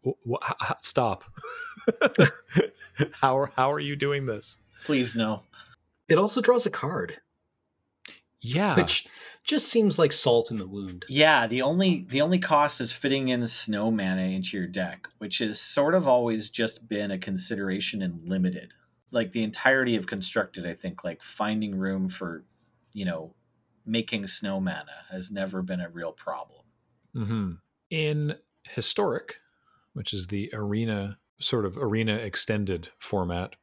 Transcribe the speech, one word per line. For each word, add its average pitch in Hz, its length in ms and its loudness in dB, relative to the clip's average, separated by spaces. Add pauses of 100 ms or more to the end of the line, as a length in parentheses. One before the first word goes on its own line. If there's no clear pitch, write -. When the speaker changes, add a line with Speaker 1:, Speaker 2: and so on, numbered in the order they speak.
Speaker 1:
"Wh-, 127 260 -4
wh-, - 200 -4
h-, - 200 -4
h-, - 120 -2
stop." - 420 0 (640)
<laughs> - 1200 2
How 135 260 2
are, 139 200 -2
how 135 160 2
are 151 60 -4
you 143 180 -6
doing 143 280 -2
this? 107 340 -8 (260)
Speaker 2:
Please, 123 300 2
no. 110 280 0 (640)
Speaker 3:
It 160 100 8
also 208 220 4
draws 240 260 6
a 202 40 2
card. - 500 -6 (1300)
Speaker 1:
Yeah. 160 300 0
Speaker 3:
Which - 320 2 (360)
just - 240 2
seems 208 300 4
like 151 140 6
salt 117 400 4
in 113 60 -4
the 95 100 -6
wound. 95 420 -10
Speaker 2:
Yeah, 139 380 6
the 123 140 0
only, 170 480 2
the 135 120 2
only 175 180 4
cost 147 400 2
is 117 140 -2
fitting 135 360 0
in 120 180 0
snow 107 440 0
mana 92 300 0
into 92 360 -2
your 90 100 -2
deck, 90 400 -6 (100)
which 101 220 -6
has 107 200 -2
sort 147 360 2
of 165 120 4
always 120 420 2
just 113 380 -4
been 104 240 -2
a 95 60 -2
consideration 95 840 -4
in 85 240 -4
Limited. 90 480 -2 (380)
Like, 110 200 0
the 113 120 -2
entirety 127 520 4
of 92 120 -2
Constructed, 95 580 -4
I 85 80 -4
think, - 300 -8
like, 85 180 -6
finding 107 540 -4
room 95 320 -2
for, 85 360 -8 (500)
you 101 120 -6
know, 82 280 -4 (520)
making 110 420 -2
snow 98 320 -4
mana 80 520 -6
has 92 200 -10
never 95 300 -6
been 90 200 -4
a 85 80 -8
real 85 220 -10
problem. - 500 -12 (540)
Speaker 1:
Mm-hmm. 107 360 -2 (380)
In 151 460 0 (340)
Historic, - 680 -2 (560)
which - 200 -8
is 92 140 -6
the 101 260 -4
arena, 104 640 -2 (220)
sort 113 260 0
of 95 120 -4
arena 110 380 0
extended 101 760 -2 (100)
format 90 640 -2